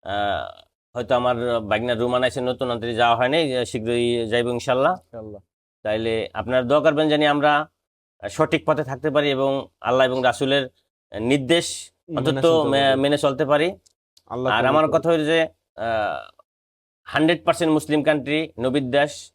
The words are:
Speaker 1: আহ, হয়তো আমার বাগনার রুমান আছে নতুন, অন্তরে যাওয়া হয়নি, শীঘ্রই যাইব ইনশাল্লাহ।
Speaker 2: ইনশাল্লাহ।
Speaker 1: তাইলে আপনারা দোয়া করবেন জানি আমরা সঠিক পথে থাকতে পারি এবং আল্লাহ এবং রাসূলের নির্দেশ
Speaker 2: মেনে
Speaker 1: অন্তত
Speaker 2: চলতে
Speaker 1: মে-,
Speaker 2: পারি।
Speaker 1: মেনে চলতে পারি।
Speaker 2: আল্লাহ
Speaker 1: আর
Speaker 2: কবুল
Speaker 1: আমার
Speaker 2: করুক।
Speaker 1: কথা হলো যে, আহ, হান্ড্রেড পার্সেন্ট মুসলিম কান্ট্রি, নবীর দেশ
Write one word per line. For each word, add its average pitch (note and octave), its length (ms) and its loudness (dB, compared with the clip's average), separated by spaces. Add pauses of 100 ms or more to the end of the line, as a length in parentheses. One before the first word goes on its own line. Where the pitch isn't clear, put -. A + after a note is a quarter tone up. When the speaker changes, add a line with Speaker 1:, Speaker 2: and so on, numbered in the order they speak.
Speaker 1:
আহ, F#2 580 -4 (340)
হয়তো B2 200 -2
আমার A#2+ 440 0
বাগনার A2 400 -2
রুমান B2 240 0
আছে B2+ 180 -2
নতুন, B2 300 -4
অন্তরে A#2 240 -4
যাওয়া A#2 200 4
হয়নি, B2+ 500 0
শীঘ্রই A#2+ 600 -2
যাইব A#2 200 0
ইনশাল্লাহ। B2+ 460 0
Speaker 2:
ইনশাল্লাহ। A2 480 -14 (420)
Speaker 1:
তাইলে A2+ 500 -2
আপনারা A#2+ 280 0
দোয়া C3+ 200 2
করবেন D#3 280 2
জানি D3+ 180 4
আমরা D3 400 2 (640)
সঠিক D#3 360 0
পথে D3 180 0
থাকতে C3+ 260 -4
পারি D3 200 0
এবং C3+ 380 -2 (140)
আল্লাহ B2+ 260 2
এবং B2+ 160 -2
রাসূলের C3+ 460 0 (500)
নির্দেশ C#3 720 -2 (180)
Speaker 2:
মেনে C3+ 200 -2
Speaker 1:
অন্তত C3+ 120 -2
Speaker 2:
চলতে D#3+ 280 4
Speaker 1:
মে-, C#3 120 2
Speaker 2:
পারি। C3+ 200 4
Speaker 1:
মেনে C#3+ 160 2
চলতে C#3+ 280 0
পারি। D3+ 320 0 (480)
Speaker 2:
আল্লাহ B2 280 -2
Speaker 1:
আর A2 60 2
Speaker 2:
কবুল B2 100 2
Speaker 1:
আমার D#3 180 4
Speaker 2:
করুক। D#3+ 120 2
Speaker 1:
কথা D#3+ 100 -2
হলো D#3+ 160 2
যে, D#3+ 160 2
আহ, G#2 920 -6 (720)
হান্ড্রেড D#3+ 400 0
পার্সেন্ট E3 300 2
মুসলিম D3+ 300 0
কান্ট্রি, D3+ 560 -2
নবীর C3 320 -2
দেশ C#3+ 440 -2